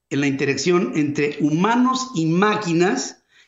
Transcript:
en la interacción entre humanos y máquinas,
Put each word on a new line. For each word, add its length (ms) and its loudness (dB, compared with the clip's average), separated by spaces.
en 100 -2
la 60 0
interacción 680 0
entre 460 -2
humanos 760 0
y 120 0
máquinas, 1000 0